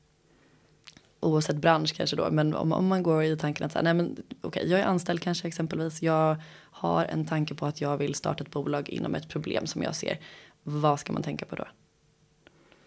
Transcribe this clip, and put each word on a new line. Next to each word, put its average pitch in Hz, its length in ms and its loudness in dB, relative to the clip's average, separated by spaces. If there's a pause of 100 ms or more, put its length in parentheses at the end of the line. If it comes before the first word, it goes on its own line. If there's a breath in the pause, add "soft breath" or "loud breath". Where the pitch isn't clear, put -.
(1200 soft breath)
Oavsett 156 360 2
bransch 156 400 4
kanske 160 200 0
då, 160 140 2
men 151 240 4
om, 160 180 2
om - 140 2
man 190 160 2
går 160 220 4
i 156 120 2
tanken 151 300 -2
att 151 60 -6
så - 60 -2
här, - 60 2
nej 165 100 4
men 170 220 0 (240)
okej, 165 300 -2
jag 185 100 4
är 196 40 0
anställd 175 380 0
kanske 170 260 -2
exempelvis, 160 540 -4
jag 160 340 4 (340 loud breath)
har 170 340 2
en 160 220 -2
tanke 151 280 0
på 147 120 -4
att 147 140 -4
jag 143 160 0
vill 143 180 -2
starta 147 300 -4
ett - 60 -12
bolag 147 380 -2
inom 160 260 -4
ett 156 140 -6
problem - 380 -4
som - 160 -4
jag - 140 -2
ser. - 220 -2 (440 loud breath)
Vad 147 380 2
ska - 120 -6
man - 100 -2
tänka - 240 -6
på - 100 -8
då? - 80 -8 (1200 loud breath)